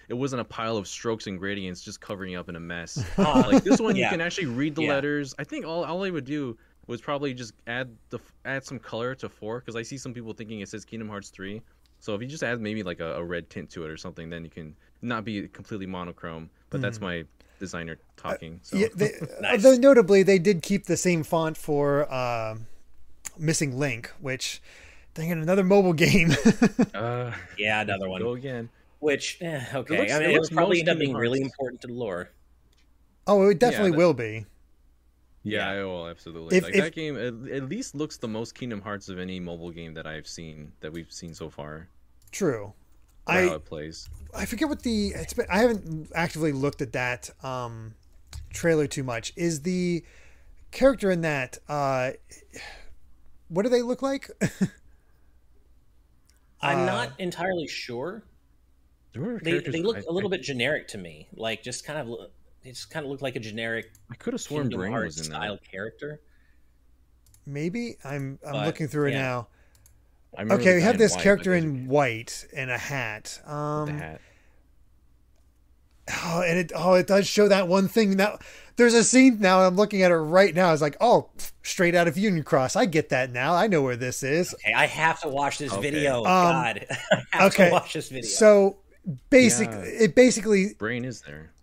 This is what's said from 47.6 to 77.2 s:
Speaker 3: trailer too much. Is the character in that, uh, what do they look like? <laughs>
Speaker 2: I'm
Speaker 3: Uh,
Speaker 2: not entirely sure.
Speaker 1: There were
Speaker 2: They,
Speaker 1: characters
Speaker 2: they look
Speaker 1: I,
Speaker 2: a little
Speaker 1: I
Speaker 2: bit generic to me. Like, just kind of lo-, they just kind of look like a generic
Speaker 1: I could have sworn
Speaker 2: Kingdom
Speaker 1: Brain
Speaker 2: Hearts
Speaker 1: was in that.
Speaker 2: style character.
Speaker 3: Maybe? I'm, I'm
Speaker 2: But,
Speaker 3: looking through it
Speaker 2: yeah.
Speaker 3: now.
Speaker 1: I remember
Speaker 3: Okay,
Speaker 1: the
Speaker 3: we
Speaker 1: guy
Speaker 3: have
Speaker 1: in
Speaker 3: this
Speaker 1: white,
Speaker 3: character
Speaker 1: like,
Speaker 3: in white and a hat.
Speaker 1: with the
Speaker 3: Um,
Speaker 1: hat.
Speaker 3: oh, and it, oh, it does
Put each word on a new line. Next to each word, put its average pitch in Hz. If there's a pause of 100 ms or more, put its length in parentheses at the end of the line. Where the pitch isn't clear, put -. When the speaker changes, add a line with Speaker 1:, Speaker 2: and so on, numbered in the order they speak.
Speaker 3:
trailer 156
too 143
much. 117
Is 165
the 180 (720)
character 254
in 175
that, 147 (100)
uh, 135 (1400)
what 170
do 233
they 240
look 247
like? 269 (120)
<laughs> - (2250)
Speaker 2:
I'm 156
Speaker 3:
Uh, 131
Speaker 2:
not 123
entirely 175
sure. 147 (880)
Speaker 1:
There 113
were 226
Speaker 2:
They, 165
Speaker 1:
characters 147
Speaker 2:
they 165
look 214
Speaker 1:
I, 202
Speaker 2:
a 165
little 196
Speaker 1:
I 185
Speaker 2:
bit 131
generic 135
to 110
me. 80
Like, 110
just -
kind 151
of 127
lo-, 98 (360)
they 131
just -
kind 156
of 135
look 135
like 131
a 131
generic 113 (240)
Speaker 1:
I -
could -
have 233
sworn -
Speaker 2:
Kingdom 92
Speaker 1:
Brain 98
Speaker 2:
Hearts 85
Speaker 1:
was 80
in 78
that. 92
Speaker 2:
style 104 (120)
character. 113 (1300)
Speaker 3:
Maybe? 175
I'm, 139
I'm 147
Speaker 2:
But, 107
Speaker 3:
looking 156
through 147
it 127
Speaker 2:
yeah. 135
Speaker 3:
now. 123 (880)
Speaker 1:
I -
remember 110
Speaker 3:
Okay, 185
Speaker 1:
the -
Speaker 3:
we 175
Speaker 1:
guy 190
Speaker 3:
have 240
Speaker 1:
in -
Speaker 3:
this 214
Speaker 1:
white, 180
Speaker 3:
character 185
Speaker 1:
like, 170
Speaker 3:
in 131
white 127
and 131
a 123
hat. 113
Speaker 1:
with -
the 147
Speaker 3:
Um, 151 (100)
Speaker 1:
hat. 160 (2000)
Speaker 3:
oh, 170
and 170
it, 180
oh, 180
it 185
does 196